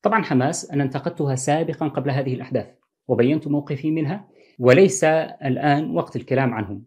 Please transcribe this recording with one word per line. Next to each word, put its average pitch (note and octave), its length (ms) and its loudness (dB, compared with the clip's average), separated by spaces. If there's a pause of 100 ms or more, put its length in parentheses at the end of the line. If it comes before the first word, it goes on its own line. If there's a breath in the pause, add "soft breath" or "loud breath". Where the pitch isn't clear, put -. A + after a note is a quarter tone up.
طبعا G3+ 220 2
حماس C#3 480 0
أنا C#3+ 120 0
انتقدتها C#3 520 -4
سابقا D#3 520 -2
قبل C#3+ 240 -4
هذه C3 220 -2
الأحداث، A#2+ 320 -6 (420)
وبينت C3 400 2
موقفي D3 440 -4
منها، D#3+ 360 -4 (320 soft breath)
وليس C3 440 6
الآن D3+ 920 0
وقت E3 200 -4
الكلام B2+ 380 0
عنهم. G#2+ 340 -8